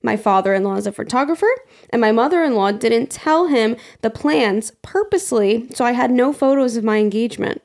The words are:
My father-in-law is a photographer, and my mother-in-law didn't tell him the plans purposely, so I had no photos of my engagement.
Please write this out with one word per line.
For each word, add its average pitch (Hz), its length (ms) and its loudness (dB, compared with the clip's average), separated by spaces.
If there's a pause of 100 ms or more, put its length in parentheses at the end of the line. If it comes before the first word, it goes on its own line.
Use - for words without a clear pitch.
My 214 160 -2
father-in-law 196 600 0
is 202 100 -4
a 202 40 -4
photographer, 294 580 -2 (420)
and 240 100 0
my 214 100 4
mother-in-law 240 640 2
didn't 233 380 0
tell 330 360 0
him 233 280 2 (260)
the 220 80 -2
plans 220 640 0 (100)
purposely, 240 920 0
so 254 120 -2
I 240 60 2
had 247 200 0
no 254 220 2
photos 269 420 2
of 226 80 -4
my 220 140 0
engagement. 214 680 -2